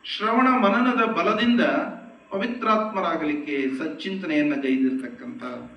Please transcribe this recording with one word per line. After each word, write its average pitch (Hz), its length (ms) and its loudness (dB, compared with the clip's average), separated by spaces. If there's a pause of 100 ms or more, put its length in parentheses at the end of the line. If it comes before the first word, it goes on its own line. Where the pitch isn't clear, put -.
(140)
ಶ್ರವಣ 233 340 2 (160)
ಮನನದ 233 380 4 (160)
ಬಲದಿಂದ 214 460 2 (680)
ಪವಿತ್ರಾತ್ಮರಾಗಲಿಕ್ಕೆ 180 1300 -2 (220)
ಸಚ್ಚಿಂತನೆಯನ್ನ 156 840 -2
ಗೈದಿರ್ತಕ್ಕಂಥ 131 800 -2 (340)